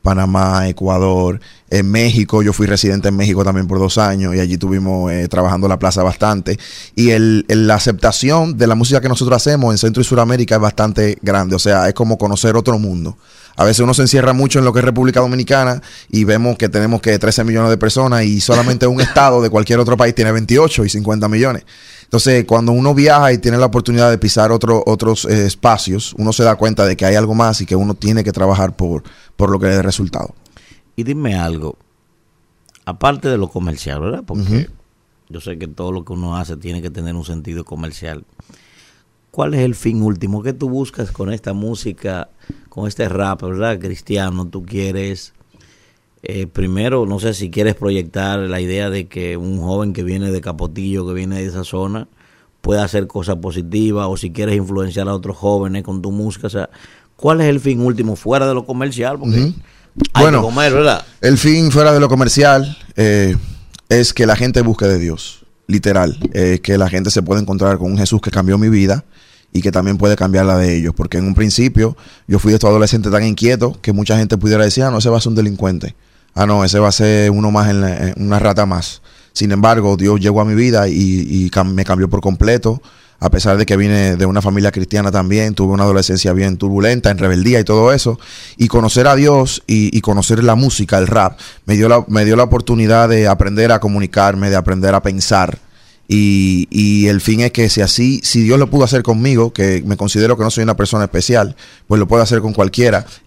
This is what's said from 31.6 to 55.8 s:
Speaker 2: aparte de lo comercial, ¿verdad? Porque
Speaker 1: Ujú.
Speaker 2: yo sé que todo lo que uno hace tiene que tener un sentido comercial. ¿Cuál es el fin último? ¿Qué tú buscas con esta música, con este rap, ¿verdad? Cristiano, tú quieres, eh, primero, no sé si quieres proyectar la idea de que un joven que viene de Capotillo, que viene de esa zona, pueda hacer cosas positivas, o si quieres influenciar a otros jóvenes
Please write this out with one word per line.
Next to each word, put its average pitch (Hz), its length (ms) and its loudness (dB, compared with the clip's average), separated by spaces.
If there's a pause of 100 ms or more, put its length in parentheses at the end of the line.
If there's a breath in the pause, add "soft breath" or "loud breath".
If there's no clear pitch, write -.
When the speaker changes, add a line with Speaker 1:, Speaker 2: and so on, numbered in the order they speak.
Speaker 2:
aparte 135 440 -4
de 123 80 -2
lo 95 120 -4
comercial, 76 520 -8
¿verdad? 127 240 -8
Porque - 180 -6
Speaker 1:
Ujú. 110 220 0 (640)
Speaker 2:
yo 82 120 -18
sé 85 160 -12
que 85 100 -12
todo 87 240 -10
lo 92 140 -8
que 92 80 -12
uno 87 240 -8
hace 82 200 -8
tiene 87 240 -10
que 85 80 -10
tener 85 260 -10
un 85 100 -10
sentido 82 400 -10
comercial. 80 600 -14 (1080 soft breath)
¿Cuál 147 220 -6
es 139 80 0
el 127 140 -2
fin 113 260 -4
último? 104 420 -4
¿Qué 131 100 -6
tú 131 160 -8
buscas 127 420 -8
con 98 220 -8
esta 107 200 -8
música, 101 760 -8 (400 loud breath)
con 104 180 -8
este 104 220 -6
rap, 98 340 -4
¿verdad? 95 360 -6
Cristiano, 92 680 -6
tú 92 180 -12
quieres, 98 680 -8 (880 soft breath)
eh, 95 240 -10
primero, 104 580 -2
no 98 140 -4
sé 110 140 -4
si 92 180 -10
quieres 104 240 0
proyectar 98 640 -4
la 90 220 -6
idea 95 280 -6
de 95 180 -8
que 87 280 -10
un 92 240 -8
joven 95 320 -4
que 92 120 -8
viene 95 280 -6
de 92 80 -6
Capotillo, 90 640 -8
que 90 80 -8
viene 95 280 -8
de 95 60 -8
esa 92 180 -10
zona, 98 420 -8 (540 soft breath)
pueda 104 240 -2
hacer 98 220 -4
cosas 95 300 -6
positivas, 95 720 -4
o 95 60 -6
si 90 160 -10
quieres 104 240 -4
influenciar 95 540 -4
a 101 40 -4
otros 95 240 -8
jóvenes 98 460 -4